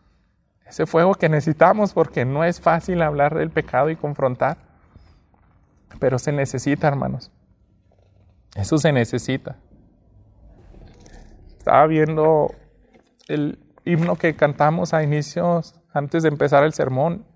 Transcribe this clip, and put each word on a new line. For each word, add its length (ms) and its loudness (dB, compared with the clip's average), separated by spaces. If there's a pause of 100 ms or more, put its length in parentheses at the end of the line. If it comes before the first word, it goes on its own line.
(640)
Ese 220 -4
fuego 300 4
que 120 0
necesitamos, 640 2
porque 320 -2
no 200 -2
es 180 -2
fácil 400 0
hablar 320 0
del 160 -4
pecado 400 -2
y 60 -6
confrontar. 600 -2 (1400)
Pero 180 0
se 140 -4
necesita, 560 -2
hermanos. 420 -6 (1200)
Eso 240 -2
se 120 2
necesita. 680 -4 (2000)
Estaba 280 4
viendo 680 0 (760)
el 300 -4 (260)
himno 320 0
que 180 -2
cantamos 600 0
a 80 0
inicios, 720 -2 (180)
antes 300 -2
de 60 2
empezar 360 4
el 80 2
sermón 520 -2 (120)